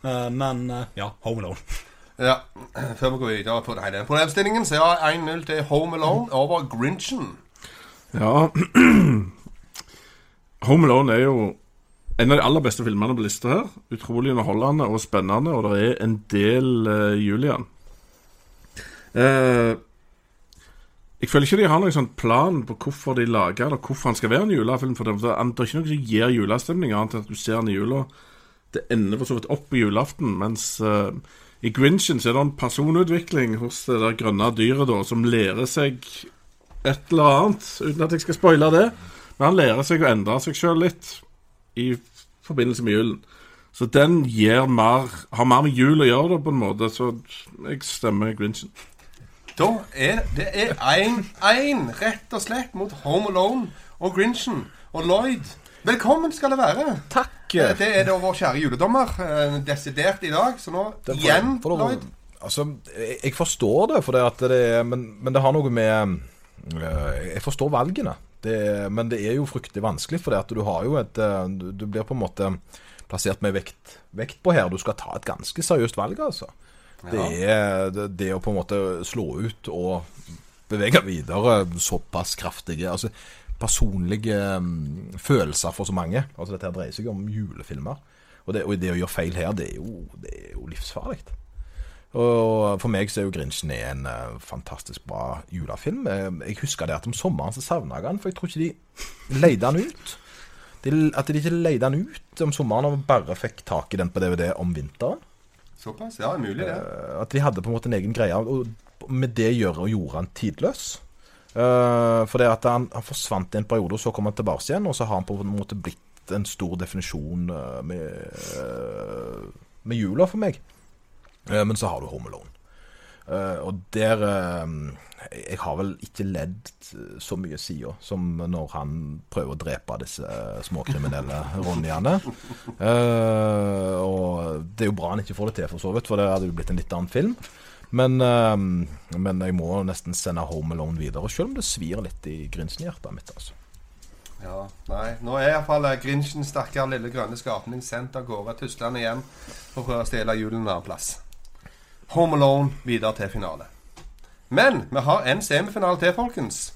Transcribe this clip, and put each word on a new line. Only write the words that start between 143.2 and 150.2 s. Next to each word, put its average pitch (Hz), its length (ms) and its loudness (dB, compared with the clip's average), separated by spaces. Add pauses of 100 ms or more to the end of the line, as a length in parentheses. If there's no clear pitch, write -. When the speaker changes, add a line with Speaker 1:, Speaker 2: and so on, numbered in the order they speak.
Speaker 4:
altså. - 180 -16 (920)
Speaker 2:
Ja, 95 240 -10 (220)
nei, 110 340 -4
nå 120 160 -4
er 135 100 4
i 151 60 4
hvert 151 140 -2
fall, 147 180 2
eh, 135 160 0
Grinchen, 143 420 -2
stakkar 135 460 -4
lille 120 200 -6
grønne 120 280 -6
skapning, 123 440 -8
sendt 127 340 -10
av 127 100 -8
gårde 110 320 -8
tuslende 120 440 -6
hjem 120 200 -4 (520)
for 127 80 -8
å 117 40 -8
prøve 117 160 -2
å - 60 -2
stjele 110 300 0